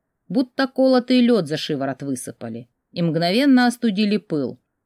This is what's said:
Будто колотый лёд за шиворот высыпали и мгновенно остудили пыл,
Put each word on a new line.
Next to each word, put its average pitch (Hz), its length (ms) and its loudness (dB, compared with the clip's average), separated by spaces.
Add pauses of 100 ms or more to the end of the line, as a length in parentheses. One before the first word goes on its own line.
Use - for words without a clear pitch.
(280)
Будто 262 400 -2
колотый 254 540 2
лёд 233 260 2
за 151 80 -4
шиворот 135 480 -6
высыпали 123 640 -10 (240)
и 180 100 -8
мгновенно 202 640 2
остудили 214 500 0
пыл, 139 420 -6 (260)